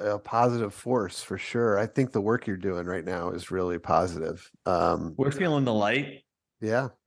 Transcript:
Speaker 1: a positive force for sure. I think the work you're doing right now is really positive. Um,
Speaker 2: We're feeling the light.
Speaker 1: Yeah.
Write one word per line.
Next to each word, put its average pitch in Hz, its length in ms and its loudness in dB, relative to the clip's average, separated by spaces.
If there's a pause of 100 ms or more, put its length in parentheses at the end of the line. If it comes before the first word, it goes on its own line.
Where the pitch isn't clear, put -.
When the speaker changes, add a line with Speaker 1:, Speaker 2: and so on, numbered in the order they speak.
(140)
Speaker 1:
a 104 60 0
positive 117 540 2
force 120 480 -2
for - 160 -6
sure. 117 400 2
I 107 80 2
think 127 280 0
the 104 80 2
work 110 260 0
you're 98 100 -2
doing 90 300 -2
right 90 180 -4
now 90 260 -4
is 85 200 -8
really 90 260 0
positive. 82 720 0 (160)
Um, 85 520 2
Speaker 2:
We're 135 140 2
feeling 147 340 0
the 120 80 2
light. 123 480 0 (400)
Speaker 1:
Yeah. 117 260 0 (200)